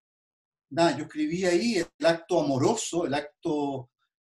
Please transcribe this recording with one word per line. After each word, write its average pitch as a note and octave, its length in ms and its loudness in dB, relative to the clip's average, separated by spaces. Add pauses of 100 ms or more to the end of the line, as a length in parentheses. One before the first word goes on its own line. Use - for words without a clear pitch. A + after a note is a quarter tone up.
(720)
nada, D#3+ 260 2
yo D3+ 80 -6
escribí D3+ 400 -4
ahí G3 320 2
el E3 300 -2
acto E3 360 2
amoroso, E3 640 0
el C3 60 -4
acto, C#3+ 760 -4 (320)